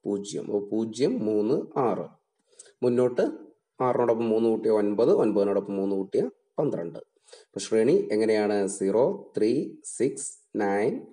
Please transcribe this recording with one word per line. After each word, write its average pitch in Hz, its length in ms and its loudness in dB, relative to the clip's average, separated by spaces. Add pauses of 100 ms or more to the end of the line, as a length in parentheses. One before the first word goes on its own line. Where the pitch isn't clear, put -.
പൂജ്യം. 101 400 -6
അപ്പൊ 104 140 -2
പൂജ്യം, 110 680 -2
മൂന്ന്, 110 540 -2
ആറ്. 110 260 -2 (800)
മുന്നോട്ട് 123 380 2 (600)
ആറിനോടൊപ്പം 120 480 2
മൂന്ന് 113 200 4
കൂട്ടിയ 110 220 0
ഒൻപത്, 104 400 2
ഒൻപതിനോടൊപ്പം 101 640 2
മൂന്ന് 98 200 -2
കൂട്ടിയ 98 340 -2 (300)
പന്ത്രണ്ട്. 101 400 -4
അപ്പൊ - 600 -16
ശ്രേണി 127 520 2
എങ്ങനെയാണ്? 104 560 2
സീറോ, 107 680 0
ത്രീ, 117 380 0 (100)
സിക്സ്, - 480 -4 (220)
നയൻ, 101 580 -2